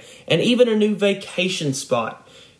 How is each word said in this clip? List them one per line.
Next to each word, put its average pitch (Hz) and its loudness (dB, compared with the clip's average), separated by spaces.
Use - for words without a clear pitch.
and 165 2
even 240 4
a 220 0
new 214 2
vacation 190 -2
spot. - -6